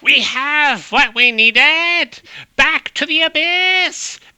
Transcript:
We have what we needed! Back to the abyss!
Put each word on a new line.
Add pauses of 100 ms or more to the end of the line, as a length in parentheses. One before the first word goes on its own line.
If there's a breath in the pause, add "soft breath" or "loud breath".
We
have
what
we
needed! (360 loud breath)
Back
to
the
abyss! (180 soft breath)